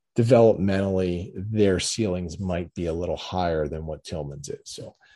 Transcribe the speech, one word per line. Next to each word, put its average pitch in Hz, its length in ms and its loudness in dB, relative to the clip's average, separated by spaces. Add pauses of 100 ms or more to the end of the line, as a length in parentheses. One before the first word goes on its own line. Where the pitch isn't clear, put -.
(160)
developmentally 98 1200 4
their 101 420 2
ceilings 90 640 -4
might 90 340 -4
be 87 120 -6
a 80 60 -2
little 82 240 -4
higher 82 520 -2
than 78 180 -8
what 78 160 -10
Tillman's 71 460 -10
is. - 160 -12
So - 320 -16 (200)